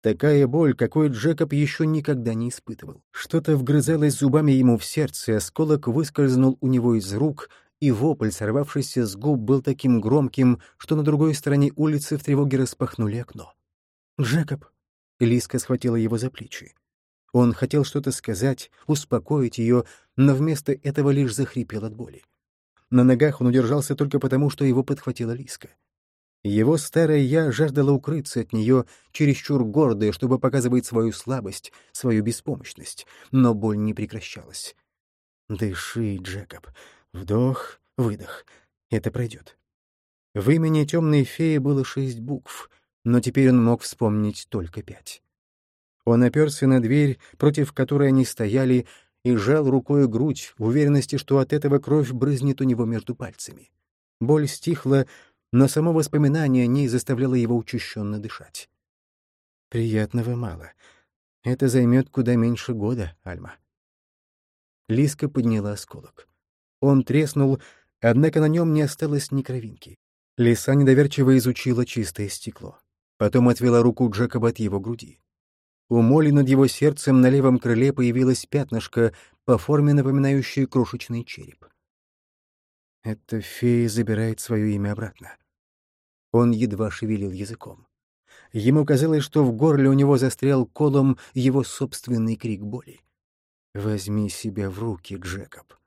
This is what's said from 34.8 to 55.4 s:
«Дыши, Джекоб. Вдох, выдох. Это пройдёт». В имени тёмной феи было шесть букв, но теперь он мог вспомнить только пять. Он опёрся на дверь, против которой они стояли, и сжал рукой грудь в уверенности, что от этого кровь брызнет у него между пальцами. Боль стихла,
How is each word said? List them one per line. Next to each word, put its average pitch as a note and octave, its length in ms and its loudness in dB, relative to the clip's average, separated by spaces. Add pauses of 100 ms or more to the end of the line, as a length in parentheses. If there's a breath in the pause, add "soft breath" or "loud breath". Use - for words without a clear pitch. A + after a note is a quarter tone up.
«Дыши, G#2 680 -6
Джекоб. F#2 500 -14 (460 soft breath)
Вдох, G#2+ 640 -4 (180)
выдох. - 480 -6 (440 soft breath)
Это A2 220 -4
пройдёт». - 460 -10 (760)
В G#2 160 0
имени D#3 360 2
тёмной D3+ 400 2
феи D#3+ 320 -2
было C3+ 260 0
шесть C3 360 -8
букв, - 500 -12 (340)
но A#2+ 160 4
теперь C3 300 2
он B2 140 6
мог A#2 180 2
вспомнить G#2+ 680 -4
только G2 320 -10
пять. - 400 -20 (840)
Он A#2 180 4
опёрся D3 440 2
на C3 140 4
дверь, C3+ 380 0 (180 soft breath)
против D3 360 0
которой C#3 340 0
они C3+ 180 4
стояли, B2 640 0 (360 soft breath)
и B2 120 2
сжал C3+ 340 0
рукой C3+ 380 2
грудь A#2+ 500 -4
в G#2+ 80 -4
уверенности, C#3+ 520 2
что C3+ 220 0
от C3 120 0
этого C#3+ 280 0
кровь C#3 320 0
брызнет C3 500 -2
у - 20 0
него A#2+ 220 0
между A2+ 300 -6
пальцами. - 540 -16 (520)
Боль D3 260 2
стихла, C#3 580 0 (460 soft breath)